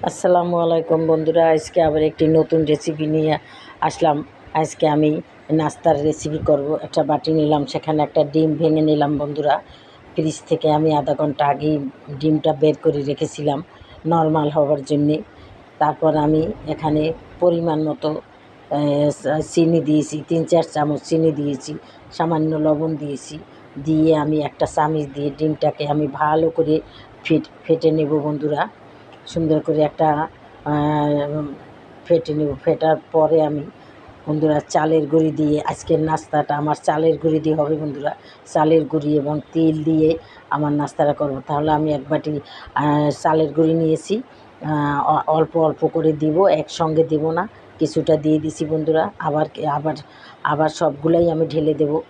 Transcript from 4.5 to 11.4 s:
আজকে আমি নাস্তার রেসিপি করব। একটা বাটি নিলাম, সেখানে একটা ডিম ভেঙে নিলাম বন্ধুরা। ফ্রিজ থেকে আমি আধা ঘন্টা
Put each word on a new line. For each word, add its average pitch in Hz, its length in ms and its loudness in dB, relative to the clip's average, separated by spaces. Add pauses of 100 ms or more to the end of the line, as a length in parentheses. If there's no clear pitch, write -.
আজকে 156 340 0
আমি 151 340 2 (300)
নাস্তার 156 500 0
রেসিপি 151 360 -2
করব। 147 440 0
একটা 151 220 -4
বাটি 151 300 -2
নিলাম, 151 320 2
সেখানে 151 380 -2
একটা 147 200 0
ডিম 151 320 0
ভেঙে 156 260 2
নিলাম 151 360 2
বন্ধুরা। 147 440 -2 (520)
ফ্রিজ 156 340 -4
থেকে 160 240 0
আমি 151 240 2
আধা 147 180 0
ঘন্টা 151 320 -2